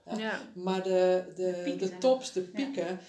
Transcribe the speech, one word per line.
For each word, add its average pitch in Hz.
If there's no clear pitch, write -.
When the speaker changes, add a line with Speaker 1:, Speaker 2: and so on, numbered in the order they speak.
Speaker 1:
hè? -
Speaker 2:
Ja. 214
Speaker 1:
Maar 185
de, 185
de, 185
Speaker 3:
De 180
pieken 180
Speaker 1:
de 190
Speaker 3:
zijn -
Speaker 1:
tops, 254
de 185
Speaker 3:
ja. 180
Speaker 1:
pieken, 175